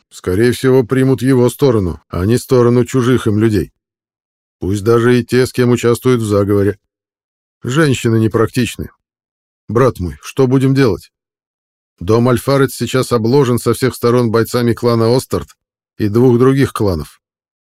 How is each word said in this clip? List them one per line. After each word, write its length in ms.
скорее 440
всего, 300
примут 380
его 280
сторону, 600
а 160
не 140
сторону 440
чужих 440
им 100
людей. 340
Пусть 240
даже 360
и 40
те, 220
с 80
кем 160
участвуют 520
в 40
заговоре. 540
Женщины 580
непрактичны. 720
Брат 320
мой, 240
что 240
будем 260
делать? 380
Дом 280
Альфарец 460
сейчас 380
обложен 480
со 140
всех 200
сторон 380
бойцами 420
клана 420
Остарт 340
и 100
двух 300
других 340
кланов». 480